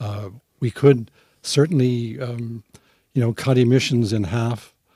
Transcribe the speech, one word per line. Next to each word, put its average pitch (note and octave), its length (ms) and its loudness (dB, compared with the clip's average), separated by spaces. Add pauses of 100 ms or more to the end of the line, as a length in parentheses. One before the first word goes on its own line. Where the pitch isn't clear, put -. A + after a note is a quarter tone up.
Uh, G#2 300 -8 (300)
we A#2+ 100 -2
could B2+ 400 4 (300)
certainly, B2+ 800 0
um, A#2 420 -10 (520)
you B2+ 80 2
know, A#2 100 0
cut C3 240 0
emissions A#2+ 560 2
in G#2+ 120 0
half A#2 500 -6 (220)